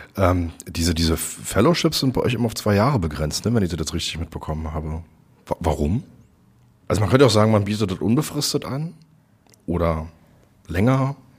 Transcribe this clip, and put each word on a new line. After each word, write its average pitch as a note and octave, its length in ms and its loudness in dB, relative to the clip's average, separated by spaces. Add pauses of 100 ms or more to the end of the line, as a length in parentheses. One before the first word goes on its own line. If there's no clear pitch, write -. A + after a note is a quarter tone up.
(180)
Ähm, F2 340 2 (160)
diese, E2 280 0
diese E2 220 2
Fellowships - 840 0
sind C3 140 0
bei - 80 0
euch B2 120 0
immer A#2 120 -2
auf A2 100 -4
zwei - 200 0
Jahre A#2+ 220 4
begrenzt, D#2+ 480 -4
ne, G#2+ 80 0
wenn A#2 80 2
ich F#2 80 0
das E2 100 -4
jetzt D#2+ 140 -6
richtig D#2+ 240 -6
mitbekommen D#2 560 -8
habe. D#2 300 -6 (420)
Wa-, - 140 -4
warum? D#2 440 0 (840)
Also F#2+ 140 0
man G#2 80 0
könnte C3 160 6
auch B2 40 8
sagen, G#2+ 220 4
man G#2 140 4
bietet G#2 260 -2
das F2+ 80 -6
unbefristet C#3+ 680 -2
an C#3+ 280 -6 (760)
oder E2 400 0 (600)
länger C3 480 2 (240)